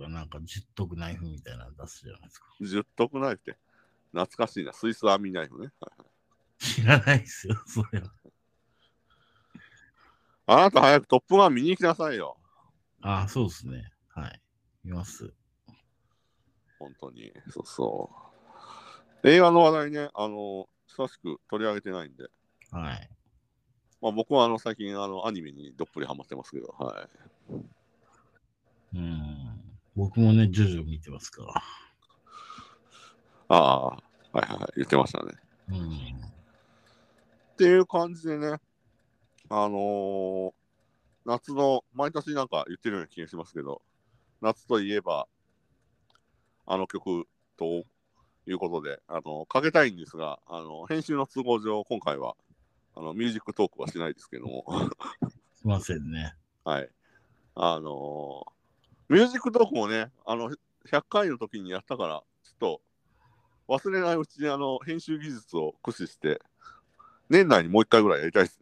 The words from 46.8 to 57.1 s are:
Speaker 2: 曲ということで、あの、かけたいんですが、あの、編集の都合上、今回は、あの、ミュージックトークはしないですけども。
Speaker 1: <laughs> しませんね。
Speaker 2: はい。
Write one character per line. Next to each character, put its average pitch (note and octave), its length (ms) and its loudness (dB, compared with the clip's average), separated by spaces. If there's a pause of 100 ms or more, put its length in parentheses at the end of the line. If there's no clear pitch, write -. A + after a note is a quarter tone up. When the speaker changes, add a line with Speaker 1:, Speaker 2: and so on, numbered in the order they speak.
Speaker 2:
曲 F2 400 -6 (300)
と E2+ 260 -4 (640)
い F#2+ 60 -6
う F#2 60 -6
こ F2 100 -6
と E2+ 120 -6
で、 C#2+ 280 -12
あ E2 160 -8
の、 D#2 200 -10
か - 160 0
け D#3 120 0
た D#3+ 100 6
い B2 80 0
ん F2+ 60 -16
で E2 80 -16
す D#2 100 -20
が、 D#2 320 -8
あ E2 140 -12
の、 D#2+ 240 -16
編 D#3+ 160 -6
集 D#3 140 -6
の C#3 120 -2
都 C3+ 160 -8
合 A#2+ 160 2
上、 G#2+ 240 -4
今 A2+ 160 -6
回 C#2+ 180 -4
は、 B1 200 -10 (580)
あ - 60 -16
の、 D#2+ 120 -10
ミ A2 120 -4
ュ - 20 -2
ー A#2 60 -4
ジ A2 60 -8
ッ - 20 -8
ク - 120 -12
ト G2+ 140 0
ー - 20 -18
ク - 120 -14
は - 80 -8
し F2 100 -10
な E2 80 -4
い D2+ 60 -6
で - 80 -20
す - 80 -20
け B1 100 -14
ど B1 80 -14
も。 B1+ 180 -12 (540)
Speaker 1:
<laughs> - 400 -12
し - 80 -6
ま G2+ 140 0
せ F2+ 140 -8
ん D2 140 -10
ね。 D#2 280 -10 (260)
Speaker 2:
は D2+ 160 -4
い。 C2 100 -10 (640)